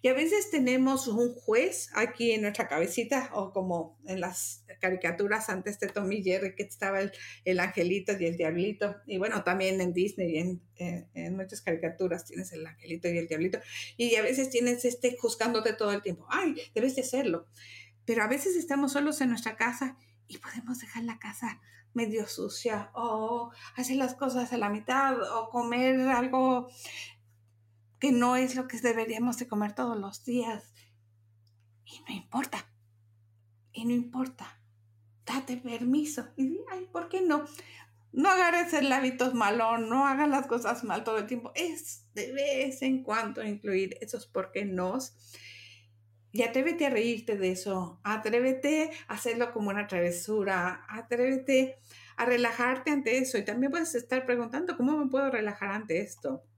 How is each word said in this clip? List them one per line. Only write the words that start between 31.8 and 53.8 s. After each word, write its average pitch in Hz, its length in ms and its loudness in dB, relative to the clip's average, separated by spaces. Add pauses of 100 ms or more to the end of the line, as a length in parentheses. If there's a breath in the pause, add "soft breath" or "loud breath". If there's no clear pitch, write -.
Y - 240 -20
no 247 80 -8
importa, - 560 -6 (1000)
y 226 120 -6
no 240 80 2
importa. 254 680 -4 (640)
Date 254 320 -4
permiso 247 720 0 (100)
y 262 120 2
di, 359 100 -2 (120)
"Ay, 370 200 -8
¿por 339 180 -6
qué 381 120 0
no?". 294 240 4 (640 loud breath)
No 349 180 4
agarres 349 440 6
el 277 180 4
hábito 254 420 2
malo, 226 460 4
no 240 280 2
hagas 277 220 4
las 269 180 2
cosas 240 360 0
mal 214 200 -2
todo 220 140 0
el 208 100 -2
tiempo. 240 280 -6
Es 320 580 -6
de 226 180 -6
vez 269 520 0
en 262 200 2
cuando 220 400 -2
incluir 202 560 -2
esos 220 280 -10
por 190 240 -4
qué 196 120 -4
nos. 190 520 -2 (1160 loud breath)
Y 226 120 2
atrévete 277 420 2
a 277 60 2
reírte 226 460 0
de 185 140 2
eso, 185 520 -4
atrévete 262 880 2 (160 loud breath)
a 208 80 -6
hacerlo 240 360 -2
como 208 200 -2
una 202 160 -2
travesura, 180 1000 0
atrévete 262 920 2 (380 loud breath)
a 233 80 2
relajarte 247 640 2
ante 254 260 2
eso. 254 220 0
Y - 60 -4
también 247 260 0
puedes 330 240 -2